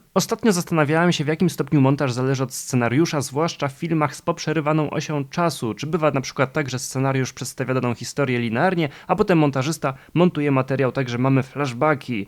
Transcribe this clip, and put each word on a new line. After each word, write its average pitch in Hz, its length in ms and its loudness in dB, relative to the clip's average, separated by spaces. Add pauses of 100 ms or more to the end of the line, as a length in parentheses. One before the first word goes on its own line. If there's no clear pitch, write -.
(140)
Ostatnio - 380 0
zastanawiałem 165 600 2
się, 165 120 -2
w 135 40 -2
jakim 160 220 0
stopniu 143 320 0
montaż 135 300 2
zależy 131 320 -2
od 131 100 -6
scenariusza, 131 680 0
zwłaszcza 147 520 -4
w - 0 -
filmach 156 420 -2
z - 60 -16
poprzerywaną 156 680 0
osią 147 360 -4
czasu. 147 480 -2
Czy 135 140 -8
bywa 156 240 2
na 151 100 -2
przykład - 320 -2
tak, 147 160 -2
że 120 100 -6
scenariusz 131 540 -2
przedstawia 127 400 -6
daną 123 220 0
historię 127 440 -2
linearnie, 143 500 0 (180)
a - 80 2
potem 190 220 4
montażysta 143 560 2 (200)
montuje 151 380 4
materiał 131 400 2
tak, 127 180 -2
że 120 80 -4
mamy 131 260 4
flashbacki? 131 840 -2